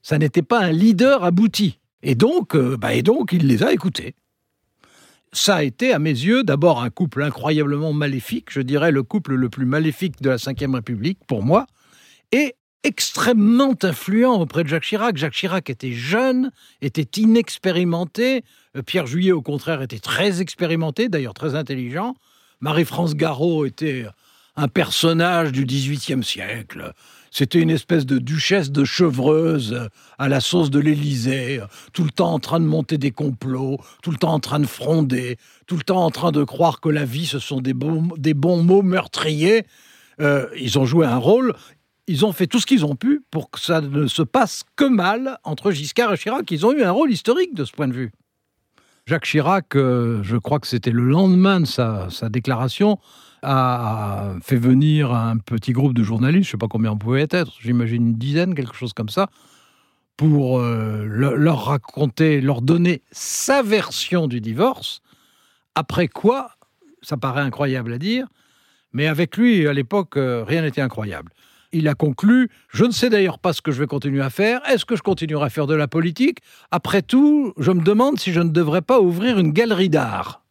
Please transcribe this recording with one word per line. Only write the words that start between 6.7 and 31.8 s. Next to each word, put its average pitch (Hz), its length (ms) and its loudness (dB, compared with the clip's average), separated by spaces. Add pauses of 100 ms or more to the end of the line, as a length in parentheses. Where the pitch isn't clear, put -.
un 123 60 -4
couple 139 340 -4
incroyablement 151 720 -2
maléfique, 147 580 -4
je 139 120 -4
dirais 143 280 2
le 139 120 2
couple 143 320 -4
le 127 160 0
plus 131 160 -4
maléfique 156 560 -2
de 131 80 2
la 127 80 0
Cinquième 135 360 -6
République, 123 520 -6
pour 110 160 -4
moi, 185 240 2 (680)
et 262 220 0 (300)
extrêmement 240 1000 2
influent 208 580 0
auprès 160 220 -2
de 156 60 -4
Jacques 156 160 -2
Chirac. 214 340 -2
Jacques 143 160 -4
Chirac 185 340 -4
était 127 240 -8
jeune, 247 600 0 (280)
était 147 400 -4
inexpérimenté. 220 1200 0 (300)
Euh, 147 60 -8
Pierre 165 260 -4
Juillet, 180 260 0
au 160 100 0
contraire, 147 400 -6
était 117 160 -10
très 180 420 -2
expérimenté, 165 720 -2
d'ailleurs 139 240 -4
très 147 220 -4
intelligent. 139 580 -6 (460)
Marie-France 156 540 -2
Garot 156 520 0
était 131 400 -6 (520)
un 147 100 0
personnage 165 840 2
du 135 140 0
dix-huitième 135 560 -4
siècle. 101 720 -10 (360)
C'était 143 300 2
une 160 80 2
espèce 160 380 0
de 131 100 0
duchesse 147 540 -2
de 139 160 0
Chevreuse, 151 880 0
euh, 120 140 -8 (300)
à 135 120 -2
la 139 100 2
sauce 165 300 2
de 139 80 2
l'Élysée, 135 840 0
euh, 101 60 -14 (260)